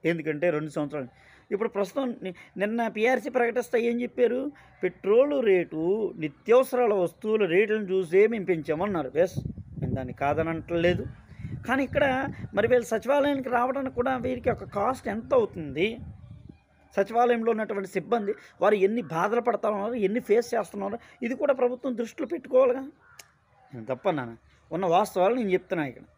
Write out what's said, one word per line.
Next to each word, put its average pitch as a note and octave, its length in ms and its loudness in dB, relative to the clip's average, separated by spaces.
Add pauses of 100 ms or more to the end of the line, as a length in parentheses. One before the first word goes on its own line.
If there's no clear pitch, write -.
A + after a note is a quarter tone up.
ఎందుకంటే D#3+ 460 -2
రెండు D3+ 200 -4
సంవత్సరాలు. D3 380 -6 (420)
ఇప్పుడు G#3 260 -2
ప్రస్తుతం B3 320 -2 (160)
ని-, F#3 100 -8 (220)
నిన్న A3+ 320 -2
పీఆర్సీ A3+ 420 0
ప్రకటిస్తే A#3+ 480 0 (100)
ఏం A#3 120 0
చెప్పారు? B3 400 0 (420)
పెట్రోల్ A#3 520 2 (120)
రేటు, F3 360 2 (360)
నిత్యావసరాల A#3 760 2 (100)
వస్తువుల G#3+ 400 0 (100)
రేట్లను G#3+ 380 2
చూసే F#3 340 2
మేము A3 240 -2
పెంచామన్నారు. D#3+ 600 -2 (140)
ఎస్, - 140 -4 (420)
నేను - 140 -2
దాన్ని B2+ 280 -6
కాదని D3+ 320 0
అంటలేదు. E3+ 520 0 (600)
కానీ C4 220 2
ఇక్కడ D4+ 160 2 (520)
మరి G#3 120 2
వీళ్ళు A#3+ 240 4
సచివాలయానికి C4+ 640 0
రావడానికి C4 440 -2
కూడా C4 120 0 (140)
వీరికి B3 300 -2
ఒక - 200 -12
cost A#3 380 -2
ఎంత A3 160 -8 (100)
అవుతుంది? E3 480 -2 (1080)
సచివాలయంలో A#3 580 2
ఉన్నటువంటి G3+ 420 -4
సిబ్బంది G#3 360 -2 (280)
వారు G#3 160 6 (100)
ఎన్ని A3+ 160 2 (120)
బాధలు G#3 340 0
పడతా G#3+ 280 0
ఉన్నారు, A3 200 -4 (100)
ఎన్ని A3 220 0
face A3+ 260 4
చేస్తున్నారు, G3+ 440 -4 (240)
ఇది A#3+ 180 -4
కూడా C#4+ 200 2
ప్రభుత్వం B3 400 -2
దృష్టిలో A#3 340 -6
పెట్టుకోవాలిగా. C4 500 2 (880)
నేను A2+ 180 -12
తప్పన్నాను, B2+ 460 -4 (340)
ఉన్న F3+ 160 -2
వాస్తవాలు F#3+ 540 2
నేను G3+ 160 0
చెప్తున్నా F3+ 340 -2
ఇక్కడ. - 160 -20 (120)